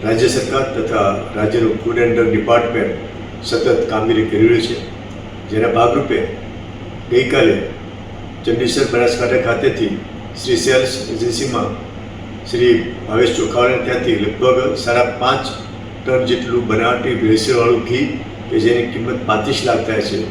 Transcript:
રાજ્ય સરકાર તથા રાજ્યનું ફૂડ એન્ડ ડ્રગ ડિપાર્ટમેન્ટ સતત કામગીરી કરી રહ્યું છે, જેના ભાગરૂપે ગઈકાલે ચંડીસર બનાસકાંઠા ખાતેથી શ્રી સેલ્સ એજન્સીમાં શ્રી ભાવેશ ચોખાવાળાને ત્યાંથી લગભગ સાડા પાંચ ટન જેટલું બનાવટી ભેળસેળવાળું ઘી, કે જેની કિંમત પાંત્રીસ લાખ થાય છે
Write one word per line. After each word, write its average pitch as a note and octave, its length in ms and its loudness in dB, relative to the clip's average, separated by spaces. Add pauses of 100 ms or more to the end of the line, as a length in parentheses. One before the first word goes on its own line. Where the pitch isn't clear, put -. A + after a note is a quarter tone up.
રાજ્ય - 280 2
સરકાર C3+ 400 0
તથા - 320 0 (300)
રાજ્યનું G#2+ 480 2
ફૂડ A#2 200 0
એન્ડ A#2 140 4
ડ્રગ A2 160 4
ડિપાર્ટમેન્ટ A#2 1160 0
સતત - 240 2 (160)
કામગીરી A2 400 2
કરી A2 180 6
રહ્યું A2+ 180 4
છે, A#2 80 -2 (760)
જેના A2 260 2
ભાગરૂપે A#2 420 2 (920)
ગઈકાલે - 440 4 (880)
ચંડીસર A#2+ 460 2
બનાસકાંઠા B2 560 2
ખાતેથી A#2 420 0 (520)
શ્રી B2+ 240 0
સેલ્સ C3 320 2 (180)
એજન્સીમાં - 560 -2 (800)
શ્રી A#2+ 240 4 (320)
ભાવેશ A#2 320 2
ચોખાવાળાને B2 480 0
ત્યાંથી B2 380 0
લગભગ B2+ 580 2
સાડા A#2+ 400 2
પાંચ C3 260 0 (540)
ટન B2+ 300 2
જેટલું A#2 400 0
બનાવટી A#2+ 500 0
ભેળસેળવાળું A2+ 680 4
ઘી, C3 180 0 (440)
કે A2 160 2
જેની A#2+ 260 2
કિંમત A#2 380 -4
પાંત્રીસ G#2+ 380 0
લાખ A2 180 2
થાય A2 240 0
છે G2 80 -2 (120)